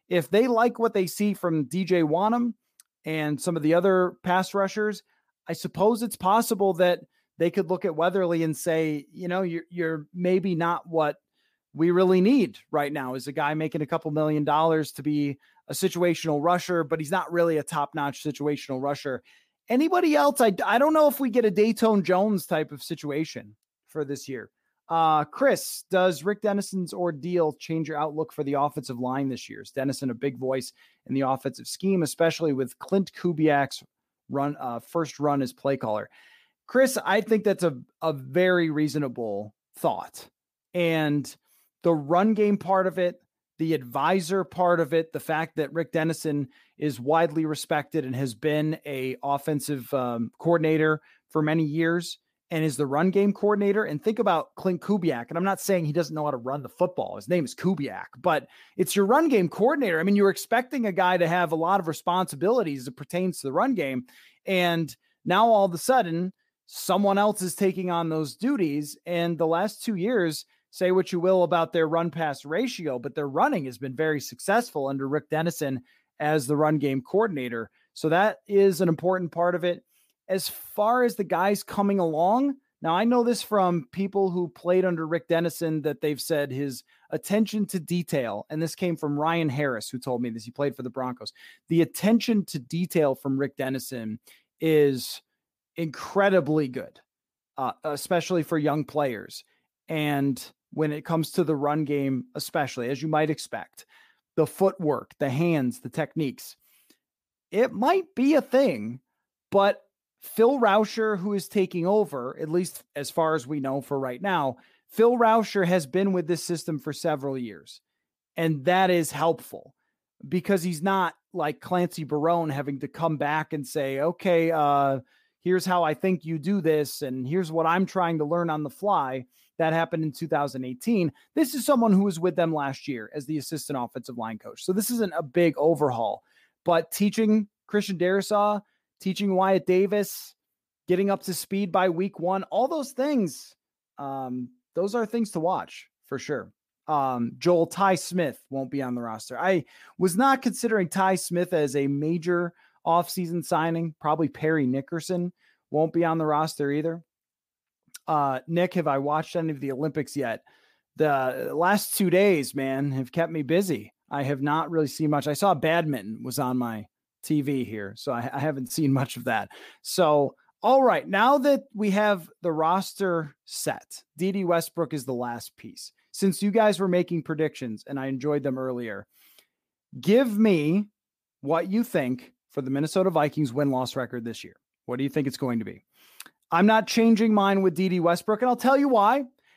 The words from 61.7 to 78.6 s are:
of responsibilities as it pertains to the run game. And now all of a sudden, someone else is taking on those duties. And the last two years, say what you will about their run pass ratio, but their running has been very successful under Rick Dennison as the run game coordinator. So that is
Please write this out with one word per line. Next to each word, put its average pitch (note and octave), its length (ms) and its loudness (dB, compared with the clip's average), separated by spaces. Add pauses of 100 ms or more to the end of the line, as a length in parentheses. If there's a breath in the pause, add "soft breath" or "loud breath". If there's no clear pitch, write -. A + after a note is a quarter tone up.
of E3 80 -6
responsibilities F3 960 0
as B2 60 -14
it B2+ 100 -12
pertains F3 440 -4
to C#3 60 -6
the C3 60 -4
run A#3 200 2
game. C3+ 320 -4 (400 soft breath)
And E3+ 500 0 (300)
now G3 220 4
all G#3 180 6
of F3 80 0
a E3+ 60 -6
sudden, F#3 540 0 (340)
someone G3 500 2
else G#3 240 2
is F3+ 140 -4
taking F#3 340 0
on E3+ 200 0
those D#3 260 -4
duties. D#3+ 600 -2 (120)
And E3+ 320 -2
the E3 80 2
last F3 360 -2
two A3 120 -2
years, F3 500 0 (240)
say F#3 220 0
what F#3 200 2
you F3+ 80 -2
will F#3 220 4
about E3 320 2
their D#3+ 140 2
run E3 240 0
pass D#3 340 -4
ratio, D#3+ 540 -4
but C3+ 160 -10
their C#3+ 120 -4
running E3 380 0
has B2 140 -12
been C3 160 -8
very D#3 260 0
successful G3 640 -2
under C#3 200 -4
Rick D3 220 -4
Dennison D#3 520 -2 (380 soft breath)
as D3+ 260 0
the D3 100 0
run D3+ 220 2
game C3+ 240 -2
coordinator. B2+ 680 -2 (220)
So - 160 -2
that F#3 280 2 (100)
is G3 340 4